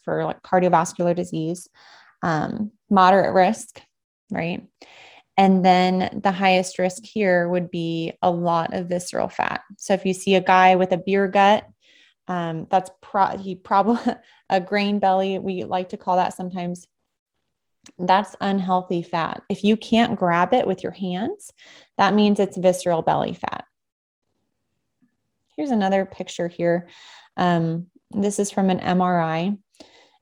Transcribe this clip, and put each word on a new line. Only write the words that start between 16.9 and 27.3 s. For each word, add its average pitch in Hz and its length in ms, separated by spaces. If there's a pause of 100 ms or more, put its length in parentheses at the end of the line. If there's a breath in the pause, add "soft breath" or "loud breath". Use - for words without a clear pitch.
that's 185 420
unhealthy 185 640
fat. - 480
If 196 120
you 214 140
can't 220 420
grab 175 360
it 254 120
with 190 160
your - 100
hands, 196 600 (460 soft breath)
that 196 160
means 208 260
it's 196 160
visceral 180 460
belly 151 320
fat. - 300 (1900)
Here's 302 140
another 196 360
picture 180 420
here. 175 400 (480 loud breath)